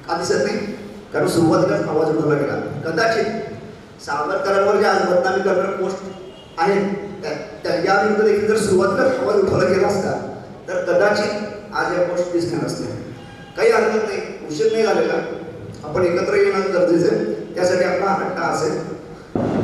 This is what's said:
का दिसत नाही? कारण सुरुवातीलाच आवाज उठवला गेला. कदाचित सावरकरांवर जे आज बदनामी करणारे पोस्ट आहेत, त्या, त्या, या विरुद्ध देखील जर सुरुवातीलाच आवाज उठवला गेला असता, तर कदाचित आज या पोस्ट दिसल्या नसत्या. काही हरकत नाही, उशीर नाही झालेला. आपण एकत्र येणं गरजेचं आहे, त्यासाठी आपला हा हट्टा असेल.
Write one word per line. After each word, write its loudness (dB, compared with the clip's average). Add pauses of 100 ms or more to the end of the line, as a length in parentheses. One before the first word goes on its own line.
का -2
दिसत 0
नाही? -2 (560)
कारण 0
सुरुवातीलाच 2
आवाज 0
उठवला 2
गेला. -4
कदाचित 0 (800)
सावरकरांवर 0
जे 4
आज 4
बदनामी 2
करणारे 0
पोस्ट -2 (600)
आहेत, 2 (280)
त्या, -6 (320)
त्या, 2
या 4
विरुद्ध 2
देखील 4
जर 4
सुरुवातीलाच 2
आवाज 2
उठवला 4
गेला 4
असता, -2 (260)
तर -2
कदाचित 2 (420)
आज -2
या 2
पोस्ट -2
दिसल्या 0
नसत्या. -6 (640)
काही 6
हरकत 2
नाही, -4 (280)
उशीर 2
नाही 2
झालेला. 2 (720)
आपण 0
एकत्र 0
येणं 4 (140)
गरजेचं 4
आहे, 0 (300)
त्यासाठी 2
आपला 0
हा 2
हट्टा -4
असेल. -4 (640)